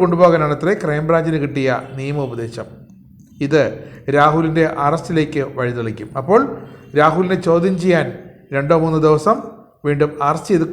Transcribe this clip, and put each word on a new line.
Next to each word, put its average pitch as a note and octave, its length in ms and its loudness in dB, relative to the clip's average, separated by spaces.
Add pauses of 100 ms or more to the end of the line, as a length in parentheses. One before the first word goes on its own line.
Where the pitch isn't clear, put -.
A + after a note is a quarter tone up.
കൊണ്ടുപോകാനാണത്രേ E3 720 2 (100)
ക്രൈംബ്രാഞ്ചിന് D#3 580 0
കിട്ടിയ C3 260 -2 (300)
നിയമോപദേശം. A#2+ 720 -8 (800)
ഇത് C#3+ 160 4 (540)
രാഹുലിൻ്റെ D#3+ 480 2 (220)
അറസ്റ്റിലേക്ക് D#3 560 -2 (160)
വഴിതെളിക്കും. A#2 500 -6 (120)
അപ്പോൾ F3+ 200 4 (580)
രാഹുലിനെ E3+ 380 2 (100)
ചോദ്യം F3 360 2
ചെയ്യാൻ E3+ 240 2 (500)
രണ്ടോ C#3+ 260 2
മൂന്നോ D#3+ 240 0
ദിവസം, D#3 300 4 (500)
വീണ്ടും D3 240 0 (160)
അറസ്റ്റ് D#3+ 260 -2
ചെയ്ത് E3 200 2